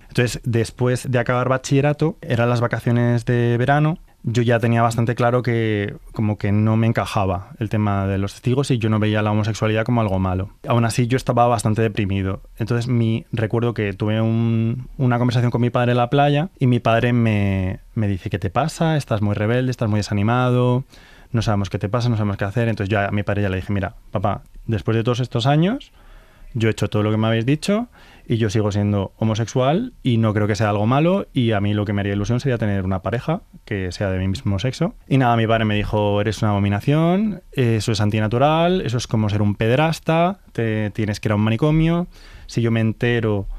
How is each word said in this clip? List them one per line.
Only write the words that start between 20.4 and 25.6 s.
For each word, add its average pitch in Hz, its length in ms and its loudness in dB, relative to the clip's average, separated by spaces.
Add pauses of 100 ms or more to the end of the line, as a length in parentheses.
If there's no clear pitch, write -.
no 113 120 -2
sabemos 101 280 -2
qué 101 80 -4
te 104 100 -4
pasa, 120 200 -2
no 117 80 0
sabemos 104 200 -2
qué 101 100 -4
hacer". 117 220 -2
Entonces, 101 220 -2
yo 104 80 2
a 101 140 0
mi 104 100 0
padre 101 200 -2
ya 101 60 0
le 95 80 -2
dije, 92 160 -4
"Mira, 95 220 -4 (160)
papá, 98 320 -2 (240)
después 110 300 -2
de 113 80 0
todos 123 160 0
estos 120 260 -2
años, 170 460 0 (640)